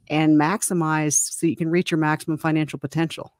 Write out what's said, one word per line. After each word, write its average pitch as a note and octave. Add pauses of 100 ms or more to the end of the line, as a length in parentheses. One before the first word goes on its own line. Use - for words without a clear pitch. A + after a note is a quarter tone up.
and D#3
maximize D#3
so -
you D#3+
can D#3+
reach F3+
your E3+
maximum D#3
financial D#3
potential?" -